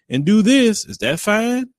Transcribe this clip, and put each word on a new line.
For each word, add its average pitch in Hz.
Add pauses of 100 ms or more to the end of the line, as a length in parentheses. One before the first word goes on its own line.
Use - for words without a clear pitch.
and 131
do 208
this. 240
Is 87
that 135
fine?" 240